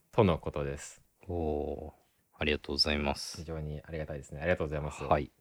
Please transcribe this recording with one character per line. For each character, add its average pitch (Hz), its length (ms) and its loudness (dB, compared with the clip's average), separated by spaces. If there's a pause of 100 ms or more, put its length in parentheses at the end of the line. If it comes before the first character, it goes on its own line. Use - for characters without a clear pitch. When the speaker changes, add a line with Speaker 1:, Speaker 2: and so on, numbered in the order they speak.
(100)
Speaker 1:
と 113 140 6
の 82 140 6
こ - 120 -4
と 73 140 -2
で 71 140 -4
す。 - 220 -14 (280)
Speaker 2:
お 76 640 -2
ー、 - 20 -20 (460)
あ 78 60 0
り 76 80 4
が 71 60 2
と - 140 -6
う - 20 0
ご - 40 -4
ざ 76 140 4
い 73 60 4
ま 73 160 2
す。 - 220 -8
Speaker 1:
非 80 80 -8
常 80 160 -6
に 76 240 -6
あ 82 80 -12
り 82 60 -4
が 78 80 -4
た 76 80 -6
い 71 40 -6
で 67 60 -12
す - 80 -14
ね。 71 80 -8
あ 76 40 -6
り 85 40 2
が 90 80 6
と 85 80 0
う - 20 -2
ご 71 60 -4
ざ 76 60 0
い - 20 -2
ま 73 100 -2
す。 - 140 -8
Speaker 2:
は 73 160 4
い。 67 100 -4 (100)